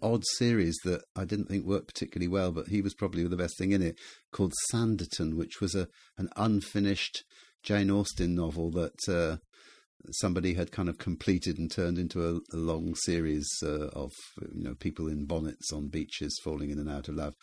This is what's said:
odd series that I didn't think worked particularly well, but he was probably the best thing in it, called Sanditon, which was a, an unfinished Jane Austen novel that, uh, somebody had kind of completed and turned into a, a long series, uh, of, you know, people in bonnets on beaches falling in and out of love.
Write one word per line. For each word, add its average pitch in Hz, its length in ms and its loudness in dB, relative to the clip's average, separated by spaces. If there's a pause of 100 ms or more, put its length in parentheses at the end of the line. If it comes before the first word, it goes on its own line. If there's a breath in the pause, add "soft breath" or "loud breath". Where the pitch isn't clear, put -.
odd 113 200 2 (160)
series 107 460 6
that 90 180 2 (140)
I 95 80 0
didn't 104 220 0
think 98 180 0
worked 95 220 2
particularly - 420 -4
well, 92 220 2
but 82 180 -2
he 101 140 2
was 98 120 0
probably 87 320 0
the 90 100 0
best 87 220 -2
thing 92 140 2
in 98 100 6
it, 82 140 0 (360 loud breath)
called 92 200 2 (200)
Sanditon, 92 640 2
which 82 240 -4
was 92 160 0
a, 92 100 2 (320 soft breath)
an 95 180 -4
unfinished 101 840 2 (420 soft breath)
Jane 101 280 4
Austen 95 440 2
novel 82 360 0
that, 82 260 -2 (100)
uh, 85 280 2 (800 soft breath)
somebody 90 400 2
had 85 180 -2
kind 90 160 0
of 85 100 -2
completed 90 600 0
and 80 120 -2
turned 87 260 0
into 87 300 0
a, 85 140 0 (120)
a 85 60 -4
long 82 460 0
series, 78 440 2 (140)
uh, 76 300 0
of, 69 180 -6 (420)
you 80 120 -6
know, 64 100 -6
people 78 320 -4
in 76 200 -2
bonnets 78 460 -4
on 76 180 -4
beaches 76 520 -4
falling 73 280 -4
in 73 100 -4
and 73 100 -4
out 71 160 -6
of 78 80 -6
love. 73 280 -4